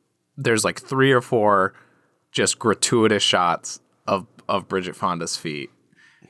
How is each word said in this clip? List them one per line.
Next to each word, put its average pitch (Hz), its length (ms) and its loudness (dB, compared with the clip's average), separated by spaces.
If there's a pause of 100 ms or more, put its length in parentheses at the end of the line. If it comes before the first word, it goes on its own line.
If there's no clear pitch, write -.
(360)
there's, 120 280 0
like, 92 140 -2
three 135 340 2
or 123 100 4
four 104 500 2 (600)
just 98 260 -2
gratuitous 110 640 2
shots - 580 0 (260)
of, 98 200 -4 (220)
of 95 200 -4
Bridget 90 260 -4
Fonda's 85 420 -6
feet. 73 340 -10 (600)